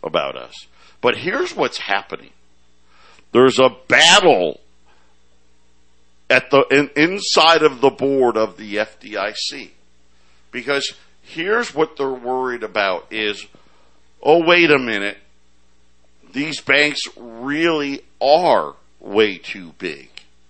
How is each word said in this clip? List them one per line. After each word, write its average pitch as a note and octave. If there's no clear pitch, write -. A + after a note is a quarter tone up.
about D2+
us. B1
But A#2+
here's F3+
what's C3
happening. -
There's B2+
a B2+
battle D3
at -
the, C#3
in, C#3
inside E3
of C3+
the C3+
board C3
of A2
the G#2
F G#2+
D G#2
I G2+
C. A#2+
Because C#3
here's G#3
what D#3
they're C#3
worried B2+
about G2
is, G#2
"Oh, D#3+
wait E3+
a C#3+
minute. G#2
These C#3+
banks D3
really C#3
are B2+
way G2+
too E2+
big." C#2+